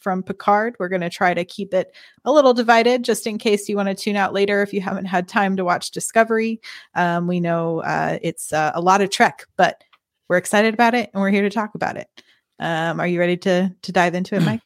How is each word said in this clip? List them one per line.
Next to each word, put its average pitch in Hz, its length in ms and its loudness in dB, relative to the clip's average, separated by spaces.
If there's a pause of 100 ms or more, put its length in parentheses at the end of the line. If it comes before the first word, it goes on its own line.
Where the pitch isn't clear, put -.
from 185 220 -2
Picard, 208 560 0
we're 180 120 -4
gonna 180 180 -2
try 180 240 0
to 175 140 -2
keep 196 260 -10
it 185 220 0 (320)
a 247 60 4
little 269 200 6
divided, 233 500 4
just 226 240 -2
in 220 120 -4
case 208 320 0
you 202 60 -2
wanna 196 180 -2
tune 202 220 -4
out 196 180 0
later 202 280 2
if 202 120 -4
you 202 80 -2
haven't 190 240 -6
had 180 220 -2
time 196 280 0
to 185 80 -2
watch - 280 -2
Discovery. 226 680 0 (340)
Um, 175 320 0
we 175 140 0
know, 165 400 -2
uh, 156 400 -2
it's, - 320 -8
uh, 156 220 0
a 170 80 -4
lot 190 180 4
of 190 80 0
Trek, - 380 0 (100)
but - 260 2 (460)
we're 175 80 2
excited 214 380 2
about 233 200 2
it, 240 200 -2
and 196 80 0
we're 196 80 0
here 202 100 2
to 208 80 2
talk 214 260 -4
about 175 220 -6
it. - 120 -12 (500)
Um, 160 420 -4
are 170 80 -2
you 175 100 0
ready 175 200 0
to, 185 420 0
to - 120 -10
dive 175 220 2
into 185 200 -4
it, 185 80 2
Mike? 214 240 0